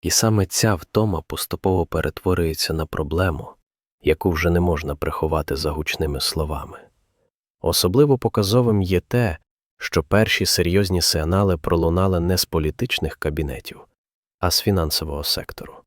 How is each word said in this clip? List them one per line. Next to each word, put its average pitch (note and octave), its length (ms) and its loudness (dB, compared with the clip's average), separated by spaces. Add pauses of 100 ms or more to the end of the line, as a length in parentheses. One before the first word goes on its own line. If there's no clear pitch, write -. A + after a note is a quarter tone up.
І F2 60 -2
саме G#2+ 360 4
ця G#2+ 300 0
втома F#2+ 460 0
поступово F2+ 640 -2
перетворюється E2 880 -2
на D#2 120 -2
проблему, D#2+ 680 -2 (480)
яку D#2 300 2
вже E2 180 0
не E2+ 100 4
можна D2 360 0
приховати D#2 600 -2
за D2 160 -2
гучними D2 500 -4
словами. - 580 -4 (800)
Особливо B2+ 560 4
показовим A2 640 2
є F2+ 180 2
те, A2+ 380 -2 (400)
що - 260 -2
перші G#2 420 2
серйозні F2+ 560 2
сигнали F2 560 2
пролунали E2+ 600 2
не F2+ 180 0
з - 80 -2
політичних - 720 -4
кабінетів, D2 680 -6 (580)
а F2+ 120 0
з - 100 0
фінансового D#2+ 640 -2
сектору. - 500 -8 (140)